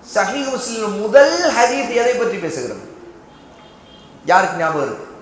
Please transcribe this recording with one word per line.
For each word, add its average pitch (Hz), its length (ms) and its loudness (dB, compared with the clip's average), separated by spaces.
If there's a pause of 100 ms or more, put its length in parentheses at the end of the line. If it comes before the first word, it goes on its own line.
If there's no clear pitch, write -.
(140)
சஹீஹ் 240 360 0
முஸ்லிம் 220 520 -4
முதல் 285 520 4
ஹதீஸ் 247 360 2
எதை 240 240 2
பற்றி 226 240 -2
பேசுகிறது? 123 480 -6 (1400)
யாருக்கு 185 320 4
ஞாபகம் 160 240 0
இருக்கு? 110 260 -6 (140)